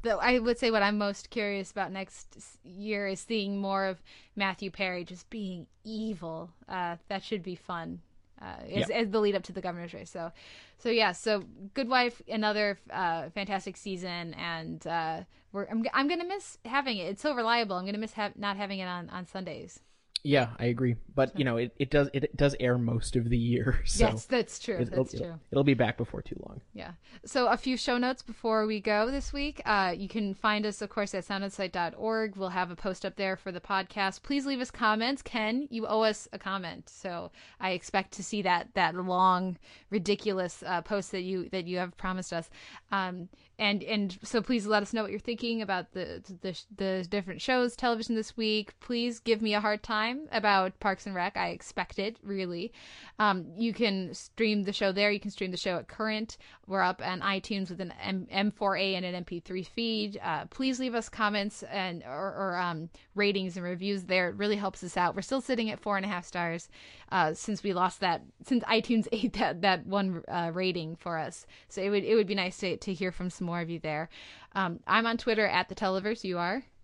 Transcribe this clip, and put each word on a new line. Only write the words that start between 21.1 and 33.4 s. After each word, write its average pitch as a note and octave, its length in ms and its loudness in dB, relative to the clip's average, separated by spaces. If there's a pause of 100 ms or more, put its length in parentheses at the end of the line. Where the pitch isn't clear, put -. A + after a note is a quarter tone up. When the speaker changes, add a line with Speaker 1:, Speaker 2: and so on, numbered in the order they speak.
Speaker 2:
But, C3 160 6
Speaker 1:
So G3 60 -4
Speaker 2:
you C#3+ 60 4
know, A#2+ 120 2
it, A#2+ 240 0
it C3 100 2
does, C#3+ 240 6
it, C3+ 100 2
it - 120 -4
does C#3 240 6
air B2 180 4
most A#2 380 2
of A#2 120 4
the A#2 80 6
year. A#2 460 4
<laughs> - 40 2
So A#3 200 6
Speaker 1:
Yes, G#3+ 180 0
that's - 360 0
true. G#3 160 -4
Speaker 2:
it, B2+ 60 0 (100)
it'll, C3 120 2
Speaker 1:
That's - 100 -8
true. - 120 -4
Speaker 2:
it'll, E3 140 -12 (100)
it'll C3+ 140 4
be C#3 100 8
back A#2 240 4
before - 240 -4
too - 140 -10 (100)
long. - 140 -14 (140)
Speaker 1:
Yeah. - 180 -12 (320)
So B3 240 2
a A#3 80 6
few B3+ 200 0
show B3 220 2
notes B3+ 240 0
before A3 440 0
we G#3+ 140 0
go G#3+ 300 2
this C4+ 220 -4
week. C#4+ 340 -4
Uh, F#3+ 300 4
you G3 120 -6
can G#3 240 -2
find G#3+ 320 2
us, G#3 160 -4
of G3+ 100 -6
course, G3+ 240 -2
at F#3 100 -2
sound G3 180 -4
on G3 80 -4
sight F#3 220 -4
dot F3 240 -2
org. A3 400 -2
We'll F#3+ 140 -2
have F3+ 200 0
a E3+ 60 -10
post - 280 -4
up F#3+ 120 -4
there F#3+ 200 0
for - 140 -8